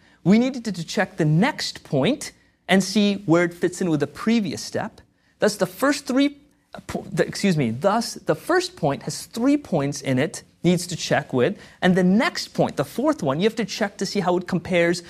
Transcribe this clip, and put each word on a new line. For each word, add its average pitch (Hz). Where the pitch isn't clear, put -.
We 208
needed 254
to, 220
to 170
check -
the 165
next 196
point 160
and 185
see 202
where 170
it 175
fits 175
in 185
with 156
the 143
previous 214
step. -
Thus, 214
the 185
first 277
three, 277
uh, -
po-, -
the, 160
excuse 180
me, 135
thus, 196
the -
first 359
point 139
has -
three 277
points 143
in 127
it, 151
needs 175
to 160
check -
with, 135
and 185
the 185
next 226
point, 139
the 143
fourth 294
one, 143
you 185
have 220
to -
check -
to 202
see -
how 180
it 180
compares 175